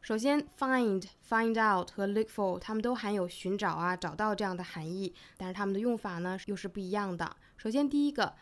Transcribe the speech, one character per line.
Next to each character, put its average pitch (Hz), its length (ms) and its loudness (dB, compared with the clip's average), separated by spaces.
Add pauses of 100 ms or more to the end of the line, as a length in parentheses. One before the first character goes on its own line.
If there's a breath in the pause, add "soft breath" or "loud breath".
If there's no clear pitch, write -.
首 220 160 -2
先， 285 300 2 (100)
find、 247 480 2 (240)
find 226 220 4
out 214 400 4
和 196 160 -2
look 214 220 2
for， 190 300 0
它 - 140 -8
们 220 80 0
都 240 140 0
含 214 180 -2
有 185 160 0
寻 190 300 -4
找 190 140 2
啊、 175 240 0
找 165 180 -6
到 214 200 0
这 214 100 -2
样 185 120 -2
的 180 80 -6
含 160 240 -8
义， 180 240 -4 (240 loud breath)
但 185 120 -8
是 185 40 -6
它 196 140 -2
们 196 80 0
的 196 60 0
用 233 180 2
法 185 200 -6
呢， 185 280 -2
又 202 80 -2
是 190 140 -6
不 180 100 -8
一 185 120 -6
样 202 240 -2
的。 165 220 -6 (200 soft breath)
首 - 120 -6
先 269 220 2
第 285 160 4
一 285 60 2
个， 240 300 2